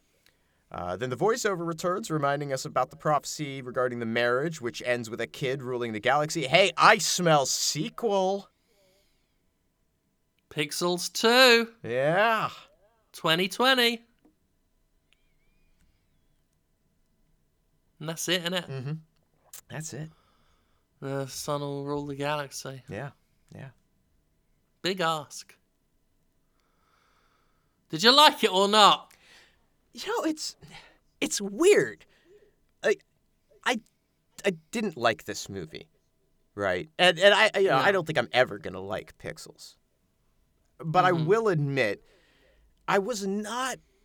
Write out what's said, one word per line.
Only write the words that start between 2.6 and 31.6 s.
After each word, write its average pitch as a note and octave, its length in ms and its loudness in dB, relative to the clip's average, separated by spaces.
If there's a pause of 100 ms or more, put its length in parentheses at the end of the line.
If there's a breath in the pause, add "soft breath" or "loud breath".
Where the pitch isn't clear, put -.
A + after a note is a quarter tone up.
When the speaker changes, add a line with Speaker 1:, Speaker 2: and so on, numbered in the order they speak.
Speaker 1:
about B2+ 240 -2
the D3+ 60 -20
prophecy C#3+ 680 -4
regarding B2 380 -4
the A#2 80 -4
marriage, A#2+ 520 0
which A#2 280 -8
ends A#2+ 200 -2
with A2+ 140 -8
a A2+ 60 -4
kid C3+ 340 -6
ruling B2 320 -6
the G#2+ 60 -4
galaxy. D3 480 0
Hey, F3 300 4
I F#3+ 200 8
smell D#3+ 480 2
sequel. G3 1040 -2 (2000)
Speaker 2:
Pixels F3 640 -4
two. A#3 600 4 (100)
Speaker 1:
Yeah. D#3+ 680 0 (600)
Speaker 2:
Twenty E3+ 360 0
twenty. A#3+ 540 0 (4000)
And D3+ 100 -10
that's E3 180 -8
it, E3+ 160 -2
innit? F3 260 -6
Speaker 1:
Mm-hmm. C3+ 240 -8 (760)
That's D#3 240 -12
it. D#3 160 -10 (920)
Speaker 2:
The C3+ 260 -6
sun D3 340 -8
will C#3+ 240 -8
rule D3 200 -6
the C#3+ 100 -10
galaxy. C#3 760 -8
Speaker 1:
Yeah, B2 220 -10 (420)
yeah. B2+ 160 -18 (1120)
Speaker 2:
Big F3+ 200 -4
ask. D#3+ 540 -6 (2250)
Did D#3+ 140 -4
you A#3 120 6
like D4 280 6
it G3+ 80 4
or G3 160 4
not? G3+ 460 6 (800 soft breath)
Speaker 1:
You - 140 -14
know, A4+ 160 -4
it's, D#4 320 -4 (640 loud breath)
it's - 180 -4
weird. G3+ 640 2 (800 soft breath)